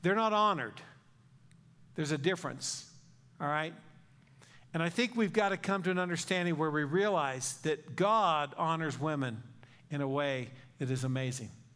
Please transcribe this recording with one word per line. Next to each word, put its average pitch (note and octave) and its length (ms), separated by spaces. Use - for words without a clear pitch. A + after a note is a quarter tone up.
They're F#3 120
not A3 180
honored. G3 480
There's D3+ 160
a D3+ 60
difference, C#3 680
all D3 80
right? D#3 260
And E3 100
I E3+ 60
think A#3 280
we've G#3+ 160
gotta G3 240
come G3 260
to F#3 80
an F3+ 80
understanding F3 580
where D#3 140
we D3+ 140
realize D3+ 800
that D3+ 320
God F3 600
honors D#3+ 440
women C3+ 420
in C#3+ 100
a C#3 80
way C3+ 420
that B2+ 120
is B2+ 120
amazing. C3 480